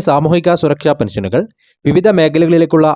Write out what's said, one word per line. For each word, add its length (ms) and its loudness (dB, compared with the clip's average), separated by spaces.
സാമൂഹിക 540 0
സുരക്ഷാ 400 0
പെൻഷനുകൾ, 420 -4
വിവിധ 240 0
മേഖലകളിലേക്കുള്ള 760 2